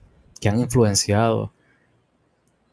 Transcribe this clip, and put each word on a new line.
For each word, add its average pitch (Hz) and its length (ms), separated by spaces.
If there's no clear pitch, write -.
que 107 80
han 107 100
influenciado 110 920